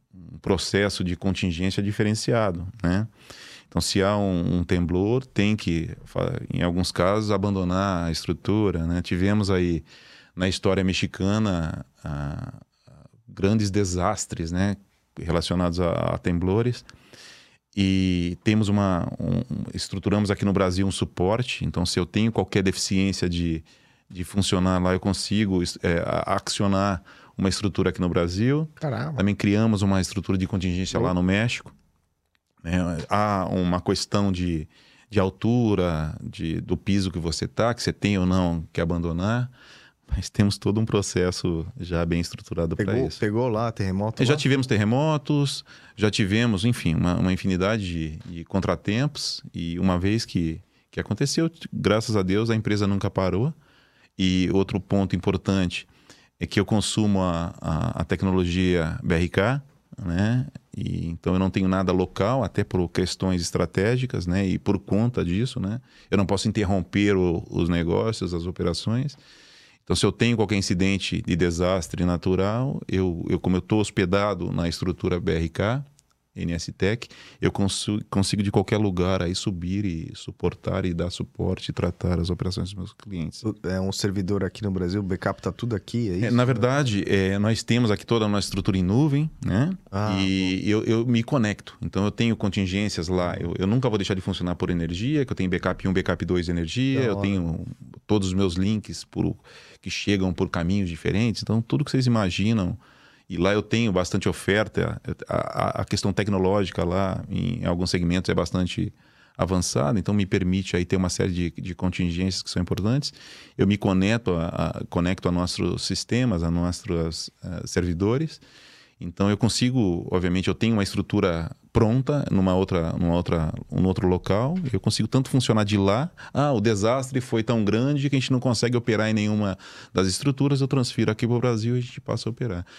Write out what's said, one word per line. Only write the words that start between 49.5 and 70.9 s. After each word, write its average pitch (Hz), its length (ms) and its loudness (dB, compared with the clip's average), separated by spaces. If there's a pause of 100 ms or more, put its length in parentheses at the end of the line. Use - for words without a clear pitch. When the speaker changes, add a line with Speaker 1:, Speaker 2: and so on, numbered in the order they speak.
Speaker 1:
e 85 240 -6
uma 90 200 2
vez 104 260 0
que, 82 360 -2 (300)
que - 80 -8
aconteceu, 143 520 0 (220)
graças 107 440 2
a 98 60 2
Deus, 104 280 2
a 113 60 2
empresa 104 300 0
nunca 98 220 0
parou. 95 460 0 (640)
E 92 340 2
outro 95 260 2
ponto 95 380 0
importante 92 720 0 (520)
é 87 80 -4
que - 120 0
eu 101 80 4
consumo 104 560 2
a, 85 360 0
a, 82 420 -2
a 92 40 0
tecnologia 90 1000 2
B 85 120 2
R 85 140 2
K, 120 340 2 (360)
né? 107 480 0 (300)
E, 85 300 -4
então, 85 280 -2
eu 92 40 2
não 95 100 2
tenho 92 200 0
nada 95 240 2
local, 95 520 2
até 98 180 -2
por 90 260 0
questões 92 520 0
estratégicas, 95 840 0
né? 95 200 2
E 90 120 0
por 98 200 0
conta 98 460 0
disso, 95 360 -2
né? 104 200 -4 (300)
Eu 95 80 2
não 98 80 4
posso 101 220 0
interromper 101 680 2
o, 90 320 2
os 87 200 0
negócios, 87 680 0
as 85 100 -4
operações. 92 720 -2 (640)
Então, 90 140 -2
se - 80 0
eu 101 80 4
tenho 117 240 2
qualquer 104 200 2
incidente 95 640 0